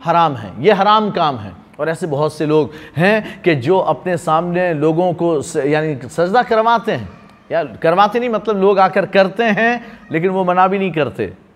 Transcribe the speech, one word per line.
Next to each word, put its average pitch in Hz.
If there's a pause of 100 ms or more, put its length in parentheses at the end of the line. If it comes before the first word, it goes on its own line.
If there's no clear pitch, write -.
हराम 165
है, 104
ये 165
हराम 208
काम 160
है। 107 (280)
और 151
ऐसे 165
बहुत 151
से 160
लोग 151 (260)
हैं 208
कि 165
जो 147
अपने 170
सामने 175
लोगों 160
को 165
स-, -
यानी 147
सजदा 185
करवाते 226
हैं, 113 (440)
या 160
करवाते 175
नहीं, 247
मतलब 214
लोग 196
आकर 185
करते 196
हैं, 233 (280)
लेकिन 165
वो 185
मना 180
भी 196
नहीं 190
करते, 123 (240)